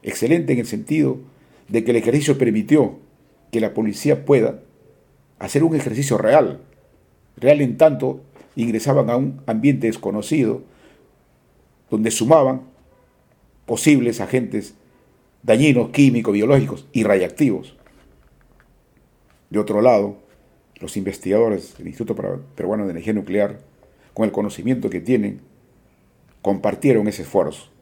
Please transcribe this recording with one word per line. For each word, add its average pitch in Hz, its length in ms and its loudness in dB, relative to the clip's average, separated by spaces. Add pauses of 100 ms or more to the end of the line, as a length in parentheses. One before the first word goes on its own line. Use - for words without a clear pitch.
Excelente 139 500 0
en 123 60 0
el 110 80 -6
sentido 131 520 -2 (500)
de 113 140 0
que 120 80 0
el 117 60 4
ejercicio 135 400 2
permitió 117 640 2 (520)
que 113 100 -2
la 107 120 -2
policía 139 520 -2
pueda 131 360 2 (800)
hacer 139 240 -2
un 165 120 0
ejercicio 135 420 -2
real, 110 440 2 (760)
real 143 240 4
en 120 160 -2
tanto 143 440 2 (340)
ingresaban 117 540 0
a 117 60 0
un 135 300 -4
ambiente 113 420 0
desconocido, 110 760 -4 (1300)
donde 110 220 -2
sumaban 131 520 2 (1000)
posibles 120 560 2
agentes 104 540 -4 (680)
dañinos, 120 480 2
químicos, 117 440 2
biológicos 120 580 0
y 113 120 0
radiactivos. 101 760 0 (1700)
De 104 100 -2
otro 202 220 0
lado, 101 360 4 (640)
los - 180 -10
investigadores 98 800 -2
del - 100 -14
Instituto 110 280 -8
Peru-, 95 260 -8 (140)
Peruano 104 300 -4
de 95 60 -6
Energía 87 220 -4
Nuclear, 101 460 -2 (540)
con 110 120 -2
el 101 60 -2
conocimiento 104 580 -4
que 90 100 -6
tienen, 101 420 -2 (1000)
compartieron 104 680 0
ese 101 140 -6
esfuerzo. 78 480 -2 (120)